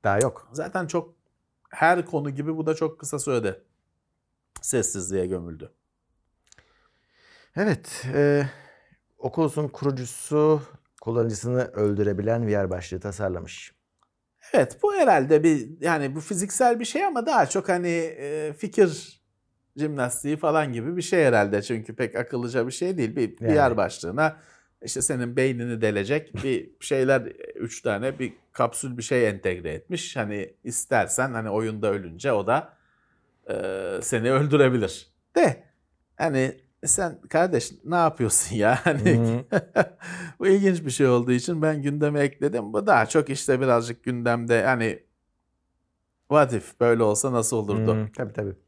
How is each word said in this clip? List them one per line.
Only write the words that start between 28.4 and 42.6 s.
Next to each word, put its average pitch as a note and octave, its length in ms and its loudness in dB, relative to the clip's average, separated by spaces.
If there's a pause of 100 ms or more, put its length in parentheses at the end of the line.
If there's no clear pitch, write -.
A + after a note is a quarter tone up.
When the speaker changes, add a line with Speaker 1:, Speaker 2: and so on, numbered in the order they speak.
Speaker 2:
kapsül B2 460 -4
bir A#2 40 -10
şey A#2+ 260 2
entegre F2+ 440 -4
etmiş. E3 440 -10
Hani G#2 380 -6 (100)
istersen B2+ 680 -2
hani A2 180 -6
oyunda G#2+ 420 -2
ölünce F#2+ 400 -4
o G2+ 140 0
da, C3+ 260 0 (800)
e, G#2+ 40 -4 (480)
seni A#2+ 300 -2
öldürebilir. C3+ 800 2 (240)
De B3+ 280 2 (520)
hani C3 440 -2 (240)
sen E3+ 360 -2
kardeş E3 520 0 (120)
ne E3 120 -4
yapıyorsun B2+ 600 2
ya? G#2+ 240 4
<laughs> - 40 -16
Hani C#3 340 4 (320)
Speaker 1:
Hı G#3+ 60 0
hı. - 40 4
Speaker 2:
<laughs> - 800 -4
bu - 80 -2
ilginç G3 380 4
bir C#3 60 -2
şey C#3 160 2
olduğu B2 260 4
için D3+ 300 0
ben D#3 200 0
gündeme D3 380 0
ekledim. B2 520 -2